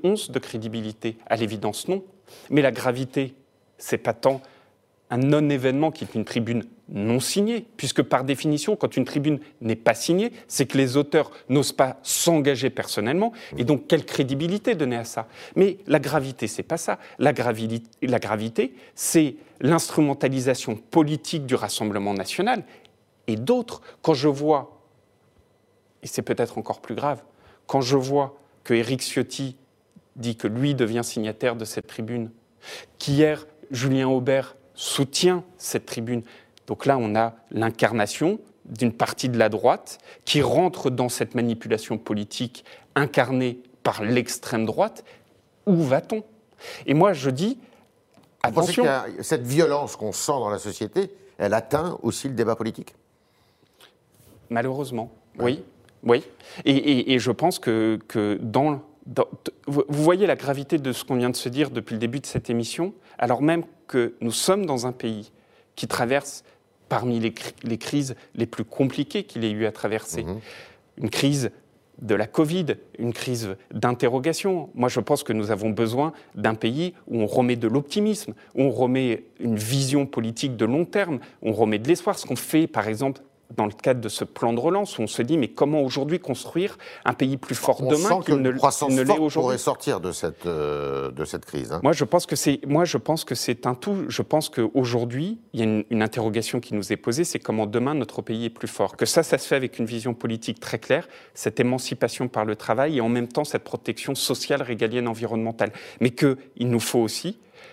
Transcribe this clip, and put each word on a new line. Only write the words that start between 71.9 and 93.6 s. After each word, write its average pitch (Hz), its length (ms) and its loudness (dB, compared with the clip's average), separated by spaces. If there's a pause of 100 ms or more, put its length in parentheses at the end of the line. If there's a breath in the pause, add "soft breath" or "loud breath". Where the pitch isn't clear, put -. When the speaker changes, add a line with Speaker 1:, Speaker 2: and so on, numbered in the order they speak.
Speaker 1:
de 107 120 0
la 104 120 2
covid, 165 400 0 (320)
une 120 160 -2
crise 113 420 -4 (160 soft breath)
d'interrogation. 135 1000 0
Moi, 123 160 2
je 123 100 0
pense 143 220 0
que - 100 -4
nous 107 200 0
avons 107 180 0
besoin 117 420 0 (220 loud breath)
d'un 110 200 0
pays 139 380 -2 (160 loud breath)
où 113 140 0
on 104 40 2
remet 123 300 2
de 117 120 0
l'optimisme, 147 680 0 (200 loud breath)
où 131 100 2
on 139 60 4
remet 123 540 0 (160)
une 117 160 0
vision 135 480 0
politique 120 540 -4
de 110 80 2
long 143 180 2
terme, 175 340 -2 (220 loud breath)
où - 80 -4
on 110 60 2
remet 107 240 2
de 117 100 0
l'espoir. 180 300 2
Ce - 80 -10
qu'on 131 100 -2
fait, 160 300 2
par 107 220 -2
exemple, 135 340 -2 (340)
dans 107 100 2
le 104 60 -4
cadre 127 280 0
de 110 80 -6
ce - 160 -6
plan - 280 -2
de 120 80 0
relance, 185 380 0
où 117 40 -2
on 107 40 0
se 123 160 -4
dit, 151 160 0
mais 120 100 0
comment 151 340 2
aujourd'hui 139 360 0
construire - 580 -4 (280 loud breath)
un 123 100 2
pays 135 220 0
plus - 180 -8
fort - 280 0
Speaker 2:
On 135 60 0
Speaker 1:
demain 156 200 4
Speaker 2:
sent 220 60 4 (100)
Speaker 1:
qu'il 147 100 4
Speaker 2:
qu'une 139 80 4
Speaker 1:
ne, 127 100 2
Speaker 2:
croissance 135 360 2
Speaker 1:
qu'il 131 80 4
ne 131 60 4
l'est 131 60 2
Speaker 2:
forte 208 120 4
Speaker 1:
aujourd'hui ? 151 260 2
Speaker 2:
pourrait 127 120 2
sortir 123 420 -2
de 87 120 -4
cette, 82 340 -6
euh, 71 640 -2
de 65 140 -6
cette 82 200 -8
crise, 67 280 -6
hein. 82 100 -4
Speaker 1:
Moi, 143 100 6
je 151 120 0
pense 170 220 2
que 151 100 -2
c'est, 139 300 2
moi, 151 180 4
je 160 120 0
pense 156 280 -2
que - 100 -6
c'est 123 320 -4